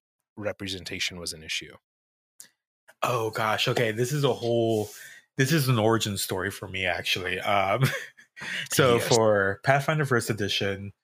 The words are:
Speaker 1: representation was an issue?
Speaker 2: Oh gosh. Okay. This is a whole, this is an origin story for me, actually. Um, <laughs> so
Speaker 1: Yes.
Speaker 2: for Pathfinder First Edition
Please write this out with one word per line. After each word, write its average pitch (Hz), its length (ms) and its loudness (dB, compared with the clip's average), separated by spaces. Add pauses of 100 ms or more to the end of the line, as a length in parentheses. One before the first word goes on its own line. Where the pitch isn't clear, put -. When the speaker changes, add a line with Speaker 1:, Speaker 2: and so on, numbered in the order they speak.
(360)
Speaker 1:
representation 95 840 -8
was 85 120 -8
an 80 100 -16
issue? - 320 -10 (1300)
Speaker 2:
Oh 117 280 -2
gosh. 107 380 -2
Okay. 120 240 0
This 120 200 -2
is 147 120 -2
a 127 80 4
whole, 113 560 0 (480)
this 135 160 2
is 143 160 2
an 123 100 4
origin 107 380 2
story 95 340 -4
for 101 180 -12
me, 95 180 -4
actually. 90 540 -2
Um, 101 440 2 (440)
<laughs> - 440 -10
so 131 240 6
Speaker 1:
Yes. 113 120 0
Speaker 2:
for 104 540 4
Pathfinder 143 440 2
First 120 240 2
Edition 98 600 -4 (120)